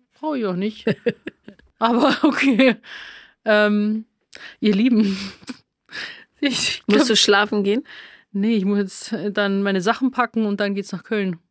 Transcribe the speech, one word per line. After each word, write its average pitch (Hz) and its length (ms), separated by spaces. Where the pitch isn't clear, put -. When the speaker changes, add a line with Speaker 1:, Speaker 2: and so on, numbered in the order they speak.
Speaker 1:
brauche 302 240
ich 220 80
auch 180 100
nicht. 208 280
Speaker 2:
<laughs> - 440
Speaker 1:
Aber 240 440
okay. 262 540
Ähm, 208 600
ihr 214 140
Lieben, 208 420
<laughs> - 580
ich - 460
Speaker 2:
Musst 208 120
Speaker 1:
glaub 262 100
Speaker 2:
du 220 80
schlafen 208 480
gehen? 208 200
Speaker 1:
Nee, 202 240
ich 190 80
muss 202 140
jetzt, - 340
äh, 208 180
dann 196 320
meine 196 180
Sachen 226 320
packen 233 340
und 202 140
dann 202 140
geht's 196 180
nach 185 120
Köln. 190 340